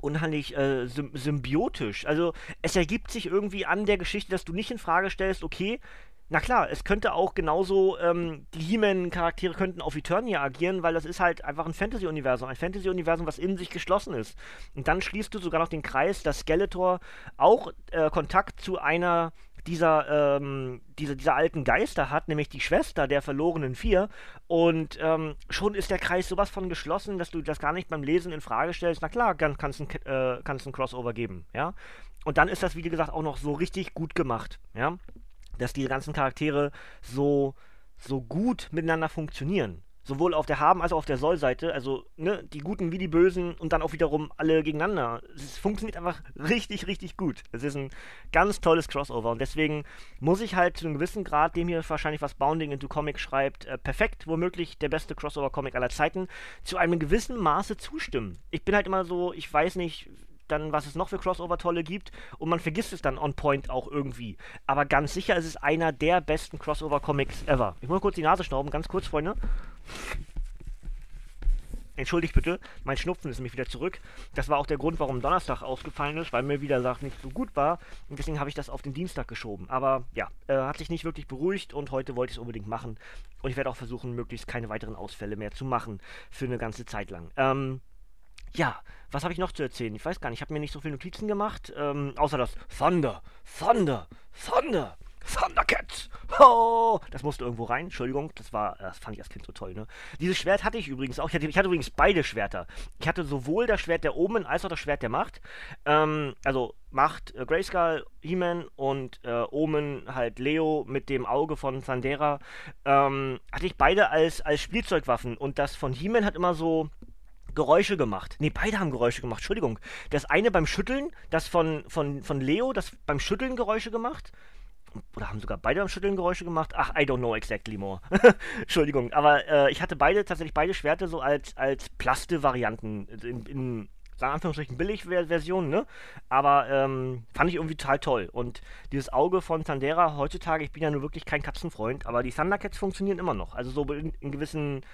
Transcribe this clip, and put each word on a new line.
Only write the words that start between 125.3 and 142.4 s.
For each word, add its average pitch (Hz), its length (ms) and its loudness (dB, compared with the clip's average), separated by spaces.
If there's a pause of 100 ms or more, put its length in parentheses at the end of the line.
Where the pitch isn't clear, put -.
sogar 98 180 -6
beide 139 220 0
beim 196 80 0
Schütteln 196 260 -2
Geräusche 180 300 0
gemacht? 160 320 -2
Ach, 151 140 0
I 156 120 4
don't 135 160 2
know 120 160 2
exactly 110 420 -4
more. 98 240 -6 (100)
<laughs> 202 500 8
Entschuldigung, 143 520 2
aber, 147 360 8
äh, 143 240 8
ich - 100 -4
hatte 175 140 -2
beide, 185 280 6
tatsächlich 160 300 -4
beide 165 180 2
Schwerter 165 360 0
so 160 120 -4
als, 139 360 0
als 131 320 0
Plaste-Varianten 120 1200 0
in, 113 380 -10
in, 127 420 -4 (280)
sagen 127 140 2
wir 143 40 0
Anführungsstrichen, 151 420 -2
Billig-Ver-, 180 500 0
Version, 170 420 0
ne? 165 160 2 (440)
Aber, 139 420 6
ähm, 131 540 2 (100)
fand 165 160 4
ich 170 60 0
irgendwie 156 200 -4
total 135 220 2
toll. 117 320 0
Und 123 300 -4 (320)
dieses 135 200 -4
Auge 180 280 4
von 160 240 -2
Thundera 151 520 2
heutzutage, 156 460 -2
ich 143 80 -6
bin 151 120 -10
ja 156 80 2
nun 143 120 0
wirklich 156 220 -8
kein 147 180 -2
Katzenfreund, 139 640 -4
aber 120 160 2
die 127 80 -4
Thundercats 190 480 -2